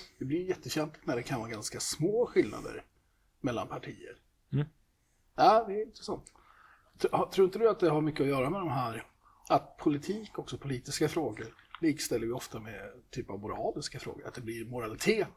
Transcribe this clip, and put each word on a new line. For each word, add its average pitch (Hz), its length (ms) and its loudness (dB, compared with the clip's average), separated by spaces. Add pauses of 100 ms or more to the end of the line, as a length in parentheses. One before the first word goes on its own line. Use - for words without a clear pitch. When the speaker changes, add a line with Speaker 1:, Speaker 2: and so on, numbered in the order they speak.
(200)
Speaker 1:
det - 60 -4
blir 175 220 0
jättefjantigt 156 600 -4
när 151 80 0
det 156 80 -2
kan 131 160 -4
vara 113 100 -4
ganska 120 300 -6
små 202 460 2
skillnader - 600 0 (560)
mellan 117 260 0
partier. - 480 -12 (380)
Speaker 2:
Mm. 147 140 0 (680)
Speaker 1:
Ja, 220 320 8
det 196 140 -4
är - 40 -4
intressant. - 380 -8 (760)
Tr-, - 180 2
ha-, 180 140 0
tror 190 140 6
inte 185 140 2
du 226 100 6
att 196 100 2
det 170 100 6
har 151 120 4
mycket 151 200 2
att 135 60 4
göra 135 220 2
med 196 100 0
de 170 100 -2
här, 120 380 -2 (420)
att - 280 2
politik, 165 600 -2
också 127 180 -8
politiska 139 520 -2
frågor, 113 460 -4 (260)
likställer 131 460 0
vi 120 60 -2
ofta 123 260 -8
med 104 320 -12 (200)
typ - 180 -8
av 98 100 -8
moraliska 107 600 -4
frågor, - 280 -10
att - 60 -10
det 135 80 -12
blir 113 240 -8
moralitet 123 720 0